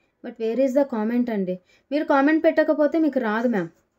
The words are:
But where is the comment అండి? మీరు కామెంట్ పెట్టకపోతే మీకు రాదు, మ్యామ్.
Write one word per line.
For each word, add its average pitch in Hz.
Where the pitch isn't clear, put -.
But 240
where 226
is 269
the 277
comment 240
అండి? 190
మీరు 302
కామెంట్ 311
పెట్టకపోతే 311
మీకు 294
రాదు, 226
మ్యామ్. 185